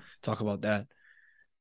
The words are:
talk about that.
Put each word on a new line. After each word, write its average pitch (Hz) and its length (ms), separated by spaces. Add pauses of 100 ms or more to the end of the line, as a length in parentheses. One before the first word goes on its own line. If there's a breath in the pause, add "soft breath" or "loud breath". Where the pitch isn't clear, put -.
(220 soft breath)
talk 107 180
about 101 220
that. 104 240 (760)